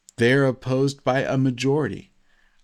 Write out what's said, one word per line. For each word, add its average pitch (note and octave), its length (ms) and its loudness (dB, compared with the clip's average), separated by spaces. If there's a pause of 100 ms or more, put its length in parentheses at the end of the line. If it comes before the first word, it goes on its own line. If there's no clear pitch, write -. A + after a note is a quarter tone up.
(160)
They A#2+ 160 4
are C#3 120 4
opposed C3 600 -2
by C3 160 0
a A#2+ 180 -2
majority. C3 720 -2 (540)